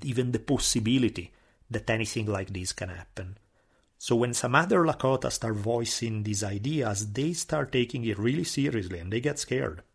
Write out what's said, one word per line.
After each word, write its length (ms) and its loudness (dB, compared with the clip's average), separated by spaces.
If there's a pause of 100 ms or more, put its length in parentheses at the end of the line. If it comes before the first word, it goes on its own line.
even 280 0
the 80 0
possibility 920 2 (380)
that 200 -4
anything 360 0
like 260 -2
this 220 -4
can 160 -6
happen. 480 -12 (600)
So 200 2
when 160 2
some 220 0
other 280 6
Lakota 480 2
start 240 -2
voicing 680 -2
these 200 -2
ideas, 720 -2
they 180 0
start 400 -2
taking 320 0
it 160 0
really 240 2
seriously 560 0
and 140 -6
they 80 0
get 180 -2
scared. 420 -2 (140)